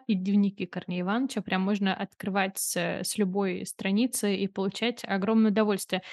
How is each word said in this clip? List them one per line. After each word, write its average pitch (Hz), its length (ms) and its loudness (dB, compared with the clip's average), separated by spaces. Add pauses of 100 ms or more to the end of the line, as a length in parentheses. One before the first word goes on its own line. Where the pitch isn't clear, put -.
и 220 80 2
дневники 196 500 2
Корнея 180 360 -6
Ивановича. 220 420 -2
Прям 190 180 0
можно 196 320 2
открывать 190 640 -4
с, - 180 -4
с 180 440 -4
любой 190 480 0
страницы 208 680 0
и 196 120 0
получать 202 580 -4
огромное 208 460 4
удовольствие. 196 500 0 (120)